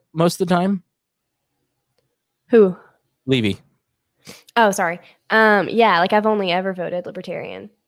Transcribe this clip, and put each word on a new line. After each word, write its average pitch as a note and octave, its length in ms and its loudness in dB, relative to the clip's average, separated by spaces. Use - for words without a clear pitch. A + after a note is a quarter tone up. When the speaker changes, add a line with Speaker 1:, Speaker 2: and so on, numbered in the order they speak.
Speaker 1:
most E3+ 280 -2
of F#3 60 -2
the F3+ 80 0
time? F#3 260 -2
Speaker 2:
Who? G3 260 4
Speaker 1:
Levy. A2 340 0
Speaker 2:
Oh, A3+ 160 4
sorry. F3 280 -6
Um, G#3 400 4
yeah, G3+ 300 2
like, F#3+ 140 0
I've G#3+ 120 2
only G3+ 260 0
ever F#3 220 -2
voted F3 320 -8
Libertarian. F#3 640 -14